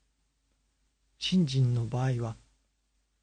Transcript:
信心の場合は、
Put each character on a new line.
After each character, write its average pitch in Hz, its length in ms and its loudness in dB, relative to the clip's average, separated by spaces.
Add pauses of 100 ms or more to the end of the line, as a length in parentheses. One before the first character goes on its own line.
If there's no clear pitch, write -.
(1200)
信 180 280 2
心 131 260 2
の 117 120 -2
場 123 200 -2
合 123 160 -2
は、 113 140 -6 (880)